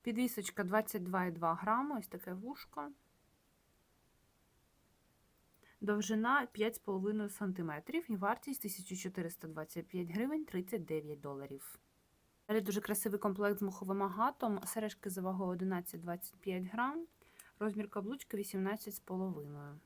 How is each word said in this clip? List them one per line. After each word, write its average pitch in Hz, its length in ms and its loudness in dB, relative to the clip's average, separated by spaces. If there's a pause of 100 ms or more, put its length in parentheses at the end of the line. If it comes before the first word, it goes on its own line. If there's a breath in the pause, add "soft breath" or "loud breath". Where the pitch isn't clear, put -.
Підвісочка 226 600 0
двадцять 208 400 2
два 180 220 2
і 180 60 0
два 165 240 2
грама, 240 440 2
ось - 80 -8
таке 180 260 -8
вушко. 226 580 -8 (3000 loud breath)
Довжина 214 640 4
п'ять 220 300 0
з - 40 -10
половиною 202 500 0
сантиметрів 190 840 -2
і 208 40 4
вартість 220 460 0
тисяча 185 340 -6
чотириста 185 520 -4
двадцять 156 400 -6
п'ять 180 220 -2
гривень, 269 360 0
тридцять 180 400 -2
дев'ять 151 360 -2
доларів. 139 580 -8 (680)
Далі 214 140 6
дуже 196 200 2
красивий 202 380 0
комплект 202 400 4
з - 20 0
муховим 196 420 0
агатом. 214 600 2
Сережки 214 440 -2
за 185 120 -4
вагою 185 300 0
одинадцять 180 500 -2
двадцять 175 380 -6
п'ять 185 260 -2
грам. 262 420 -2 (520 loud breath)
Розмір 208 300 0
каблучки 208 480 -4
вісімнадцять 202 580 -2
з - 40 -8
половиною. 147 880 -4